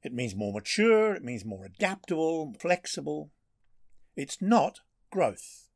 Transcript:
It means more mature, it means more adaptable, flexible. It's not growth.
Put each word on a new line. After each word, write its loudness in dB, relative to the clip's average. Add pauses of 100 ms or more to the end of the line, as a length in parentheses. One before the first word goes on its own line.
It -10
means -4
more -4
mature, 4
it -8
means -8
more -10
adaptable, -2
flexible. -2 (840)
It's -8
not 4 (320)
growth. -2